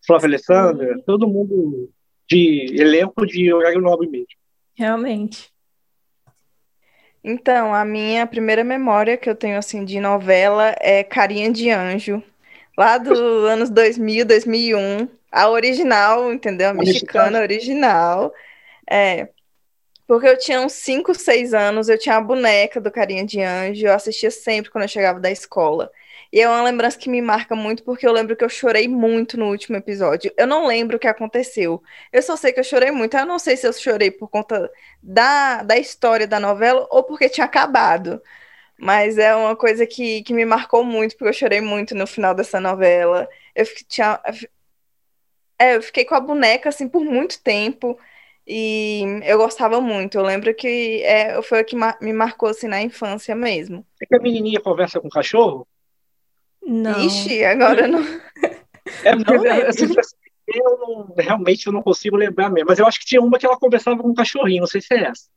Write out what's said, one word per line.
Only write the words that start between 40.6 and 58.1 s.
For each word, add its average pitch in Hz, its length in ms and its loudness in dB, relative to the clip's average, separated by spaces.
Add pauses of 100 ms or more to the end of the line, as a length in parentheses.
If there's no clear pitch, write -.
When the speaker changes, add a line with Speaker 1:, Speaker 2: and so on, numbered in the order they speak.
Speaker 3:
muito, 220 320 -4
porque 220 140 -2
eu 214 40 -2
chorei 208 280 0
muito 208 320 -6
no 196 140 -4
final 190 260 -2
dessa 185 260 -4
novela. 180 720 2 (260)
Eu 220 120 0
fi-, - 200 -18
tinha, 214 320 -2 (1400)
é, 247 160 6
eu 226 80 -2
fiquei - 200 -4
com 254 120 -2
a 262 40 4
boneca, 262 500 0
assim, 285 200 -8
por 320 160 -2
muito 294 380 -4
tempo. 226 520 -4 (500)
E 214 580 -6 (200)
eu 214 140 2
gostava 226 420 0
muito. 208 380 -4
Eu 190 60 0
lembro 196 320 -2
que, 233 480 -4
é, 214 400 2
foi 226 180 0
o 220 40 0
que 226 100 -10
ma-, 226 260 -2
me 220 100 -6
marcou, 220 380 -2
assim, 226 180 -8
na 202 140 -4
infância 220 540 -8
mesmo. 196 500 -6 (160)
Speaker 1:
É - 60 -12
que 254 80 2
a 247 40 6
menininha 220 400 -2
conversa 175 400 -2
com 156 80 -12
o 143 40 -12
cachorro? 151 560 0 (1000)
Speaker 2:
Não. 226 360 -4
Speaker 3:
Ixi, 262 420 -2
agora 226 380 4
eu - 80 2
não 339 100 2 (1040)